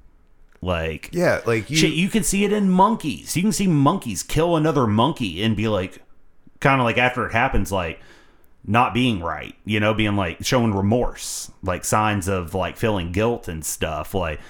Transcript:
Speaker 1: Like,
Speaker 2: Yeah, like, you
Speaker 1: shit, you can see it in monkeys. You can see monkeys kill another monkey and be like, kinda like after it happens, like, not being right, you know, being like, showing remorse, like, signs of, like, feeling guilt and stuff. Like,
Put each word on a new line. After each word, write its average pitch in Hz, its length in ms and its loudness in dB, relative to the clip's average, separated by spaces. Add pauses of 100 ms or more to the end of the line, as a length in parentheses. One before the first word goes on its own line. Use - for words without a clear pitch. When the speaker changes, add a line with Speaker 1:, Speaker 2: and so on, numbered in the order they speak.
(640)
Speaker 1:
Like, 80 500 -4
Speaker 2:
Yeah, 165 340 2
like, 113 220 0
you 147 80 -4
Speaker 1:
shit, 160 160 4
you 170 160 0
can 214 140 0
see 202 220 0
it 196 80 0
in 202 180 2
monkeys. 180 680 2
You 180 60 0
can 214 100 2
see 202 140 0
monkeys 147 560 2
kill 170 340 0
another 151 300 2
monkey 107 560 0
and 110 120 2
be 107 140 -2
like, 95 320 -4 (600)
kinda 135 220 4
like 117 160 0
after 123 280 2
it - 60 -8
happens, 117 380 0
like, 87 300 -4 (680)
not 113 260 2
being 117 260 2
right, 76 340 -8 (120)
you 107 120 0
know, 107 160 4
being 104 220 0
like, 87 280 -2
showing 117 300 2
remorse, - 800 -2 (100)
like, 90 220 -4
signs 107 420 0
of, 92 280 -2
like, 90 240 -4
feeling 95 340 -2
guilt 113 360 0
and 80 160 -8
stuff. 78 500 -6
Like, 82 360 -4